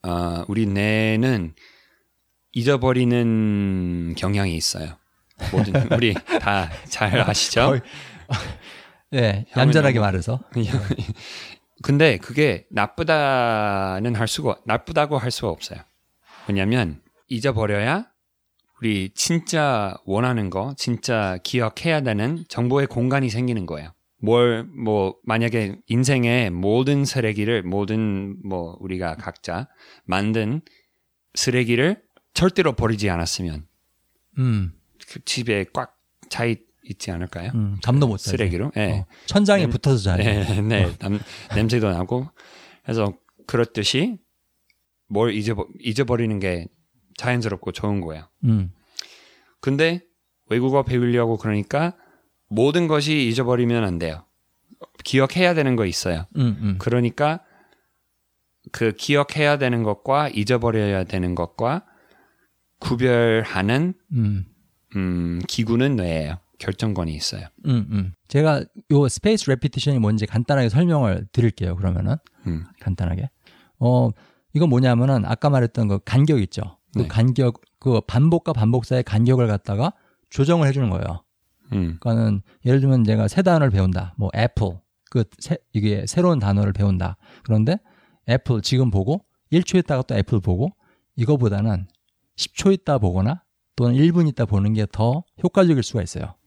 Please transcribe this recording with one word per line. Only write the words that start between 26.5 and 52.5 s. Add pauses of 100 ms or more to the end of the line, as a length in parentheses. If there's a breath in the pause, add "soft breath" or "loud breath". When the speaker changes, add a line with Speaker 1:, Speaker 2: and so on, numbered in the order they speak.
Speaker 1:
모든
쓰레기를,
모든,
뭐,
우리가
각자 (360 soft breath)
만든 (720 soft breath)
쓰레기를 (320)
절대로
버리지
않았으면 (720)
Speaker 2:
음. (360)
Speaker 1:
그
집에
꽉 (340)
차
있-, (180)
있지
않을까요?
Speaker 2:
음,
잠도
못
자지.
Speaker 1:
쓰레기로?
예.
Speaker 2:
어, (200 loud breath)
천장에
Speaker 1:
냄-,
Speaker 2:
붙어서
자요.
Speaker 1:
네,
<laughs>
네.
Speaker 2:
어.
Speaker 1:
냄-, (340 loud breath)
냄새도
나고. (540 loud breath)
그래서 (320)
그렇듯이 (880)
뭘
잊어버-, (140)
잊어버리는
게 (500)
자연스럽고
좋은
거예요. (160)
Speaker 2:
음. (880 loud breath)
Speaker 1:
근데 (480)
외국어
배우려고
그러니까 (540 soft breath)